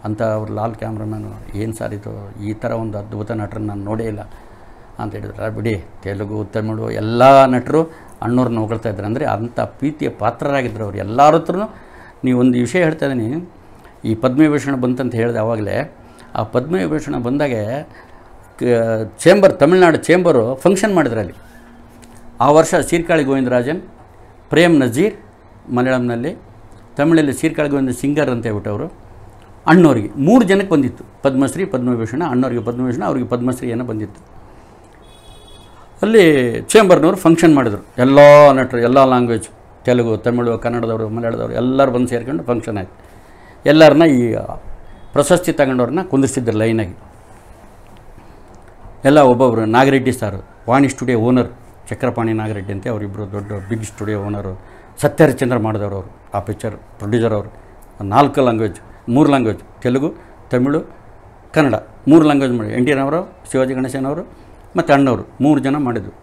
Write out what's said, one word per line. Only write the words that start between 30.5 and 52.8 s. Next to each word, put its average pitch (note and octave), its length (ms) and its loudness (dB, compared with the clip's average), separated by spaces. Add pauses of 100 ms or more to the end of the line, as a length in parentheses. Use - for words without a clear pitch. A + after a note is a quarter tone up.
ಬಂದಿತ್ತು C#3+ 340 -2 (180)
ಪದ್ಮಶ್ರೀ, C#3 440 -2
ಪದ್ಮವಿಭೂಷಣ, B2 640 -4
ಅಣ್ಣವ್ರಿಗೆ B2 340 -2
ಪದ್ಮವಿಭೂಷಣ, B2 420 -4
ಅವ್ರಿಗೆ C3+ 220 -4
ಪದ್ಮಶ್ರೀ B2 420 -4
ಏನೋ A#2+ 160 -6
ಬಂದಿತ್ತು. G#2+ 360 -10 (1800)
ಅಲ್ಲಿ D3+ 600 4
ಚೇಂಬರ್ನವ್ರು F3+ 560 4
function E3 380 6
ಮಾಡಿದ್ರು. A2 300 -2 (120)
ಎಲ್ಲ C3+ 220 4 (320)
ನಟರು, B2+ 280 0
ಎಲ್ಲ B2+ 260 4
language, B2 420 0 (380)
ತೆಲುಗು, A#2+ 320 0
ತಮಿಳು, A#2+ 400 -2
ಕನ್ನಡದವರು, A2+ 520 -4
ಮಲಯಾಳದವರು A#2 440 -6
ಎಲ್ಲರೂ B2+ 380 0
ಬಂದು B2 160 0
ಸೇರ್ಕೊಂಡು B2 360 -6
function A2+ 340 -6
ಆಯ್ತು. - 260 -12 (600)
ಎಲ್ಲರನ್ನ D3+ 380 8
ಈ B2 320 2 (800)
ಪ್ರಶಸ್ತಿ E3 400 2
ತಗೊಂಡವ್ರನ್ನ C3 480 0
ಕುಂದಿರ್ಸಿದ್ರು C3 560 -2
ಲೈನಾಗಿ. A2 400 -2 (2000)
ಎಲ್ಲ D3 140 6
ಒಬ್ಬೊಬ್ರು, B2 460 4
ನಾಗರೆಡ್ಡಿ C3 460 2
ಸರ್, - 580 -10
ವಾಣಿ C3 200 4
studio B2 300 -4
owner A#2+ 280 0 (420)
ಚಕ್ರಪಾಣಿ A2+ 440 -4
ನಾಗರೆಡ್ಡಿ G#2 400 -8
ಅಂತ G2 140 -10